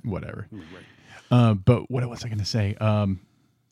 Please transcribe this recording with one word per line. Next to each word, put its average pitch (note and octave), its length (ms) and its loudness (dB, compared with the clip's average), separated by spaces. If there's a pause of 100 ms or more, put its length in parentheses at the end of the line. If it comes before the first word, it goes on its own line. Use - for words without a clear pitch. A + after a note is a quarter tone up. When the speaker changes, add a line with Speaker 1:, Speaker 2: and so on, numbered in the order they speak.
Speaker 1:
whatever. - 480 -8
Speaker 2:
Right. G2+ 120 -16 (680)
Speaker 1:
Uh, A#2+ 240 6
but G#2 340 2
what B2+ 180 -4
was A#2+ 160 -12
I A#2+ 60 -8
gonna G#2 160 -4
say? G#2 300 -2
Um, G#2 460 0 (500)